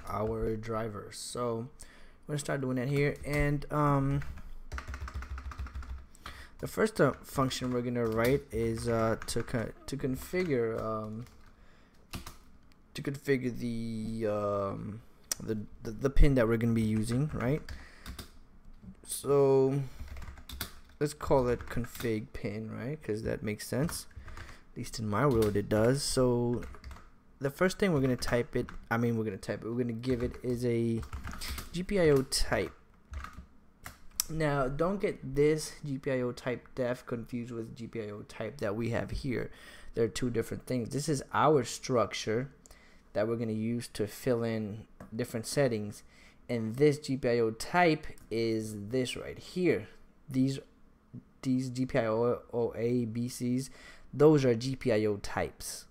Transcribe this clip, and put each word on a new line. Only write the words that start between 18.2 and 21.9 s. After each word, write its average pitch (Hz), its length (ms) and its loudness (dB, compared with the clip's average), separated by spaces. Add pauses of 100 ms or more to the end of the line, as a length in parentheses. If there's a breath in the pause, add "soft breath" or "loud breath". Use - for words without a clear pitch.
So 135 800 4 (1160 loud breath)
let's 147 140 0
call 135 340 4
it 120 140 0
config - 720 -4